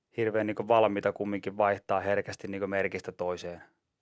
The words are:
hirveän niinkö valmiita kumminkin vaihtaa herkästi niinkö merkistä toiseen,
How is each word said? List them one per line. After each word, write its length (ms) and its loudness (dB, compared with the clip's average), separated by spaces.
hirveän 300 2
niinkö 200 -4
valmiita 460 4
kumminkin 440 -6
vaihtaa 420 2
herkästi 480 -2
niinkö 200 -6
merkistä 440 -4
toiseen, 500 -6